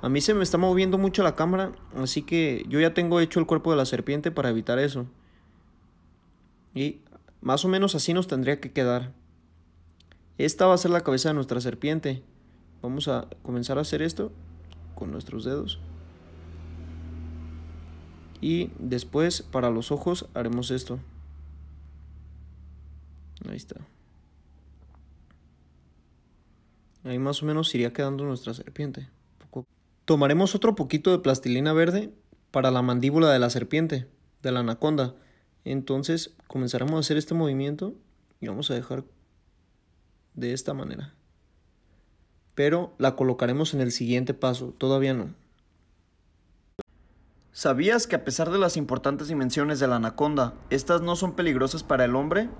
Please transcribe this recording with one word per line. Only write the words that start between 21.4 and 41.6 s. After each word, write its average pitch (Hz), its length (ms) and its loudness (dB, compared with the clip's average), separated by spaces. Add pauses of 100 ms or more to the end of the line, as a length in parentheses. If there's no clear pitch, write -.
Ahí 50 60 -10
está. - 220 -14 (3250)
Ahí 127 120 -4
más 139 240 -2
o 151 60 -4
menos 156 260 0
iría 120 180 0
quedando 139 320 -2
nuestra 127 300 -6
serpiente. 135 560 -10 (300)
Poco. - 260 -14 (400)
Tomaremos 156 480 6
otro 214 220 4
poquito 156 340 0
de 180 80 6
plastilina 135 560 2
verde 175 400 2 (380)
para 131 180 4
la 127 140 2
mandíbula 139 480 4
de 131 80 8
la 120 100 4
serpiente, 139 580 -2 (360)
de 131 80 -2
la 123 80 0
anaconda. 127 560 0 (480)
Entonces 135 720 -4 (120)
comenzaremos 131 460 -2
a 160 60 0
hacer 151 180 0
este 151 160 -2
movimiento 147 600 -2 (440)
y 113 80 -8
vamos 110 220 -4
a 131 60 0
dejar 131 280 -6 (1300)
de 123 180 -4
esta 135 220 -4
manera. 139 400 -10 (1400)